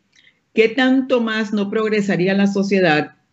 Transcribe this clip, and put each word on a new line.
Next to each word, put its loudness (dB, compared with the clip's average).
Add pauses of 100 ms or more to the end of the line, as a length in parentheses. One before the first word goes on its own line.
(540)
¿qué 4
tanto 0
más -4
no -2
progresaría -2
la 2
sociedad 0 (180)